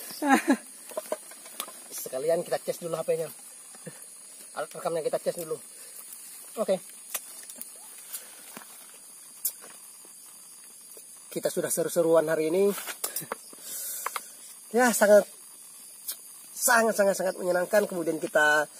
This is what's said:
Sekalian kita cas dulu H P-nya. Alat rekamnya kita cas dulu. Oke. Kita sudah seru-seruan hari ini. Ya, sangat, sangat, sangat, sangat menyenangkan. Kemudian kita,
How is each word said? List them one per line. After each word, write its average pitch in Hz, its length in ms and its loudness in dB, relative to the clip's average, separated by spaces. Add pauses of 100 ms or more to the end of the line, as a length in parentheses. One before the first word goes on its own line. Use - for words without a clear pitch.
(2000)
Sekalian 156 400 0
kita 151 160 -2
cas - 240 -6
dulu 165 160 -4
H 160 80 -4
P-nya. 160 240 -2 (1300)
Alat 151 160 -6
rekamnya 165 320 -4
kita - 160 -2
cas 180 160 -2
dulu. 160 160 -8 (1040)
Oke. 196 240 0 (4000)
Kita - 160 -6
sudah 156 240 -2
seru-seruan 165 560 4
hari 156 240 0
ini. 196 160 4 (2000)
Ya, 240 160 6
sangat, 202 320 10 (1300)
sangat, 226 480 4
sangat, 196 160 6
sangat 185 240 -2
menyenangkan. 180 480 2
Kemudian 165 320 -2
kita, 151 480 4 (140)